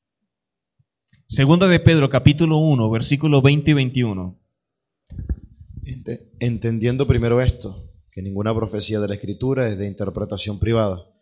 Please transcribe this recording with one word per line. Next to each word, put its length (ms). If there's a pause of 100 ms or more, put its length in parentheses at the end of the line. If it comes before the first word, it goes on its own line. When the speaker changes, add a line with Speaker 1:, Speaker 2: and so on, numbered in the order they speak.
(1300)
Speaker 1:
Segunda 400
de 140
Pedro, 300
capítulo 480
uno, 320
versículos 520
veinte 280
y 40
veintiuno. 640 (1400)
Speaker 2:
Ente-, 460 (120)
entendiendo 680
primero 340
esto, 500 (200)
que 100
ninguna 340
profecía 460
de 80
la 60
Escritura 540
es 100
de 80
interpretación 720
privada, 480 (160)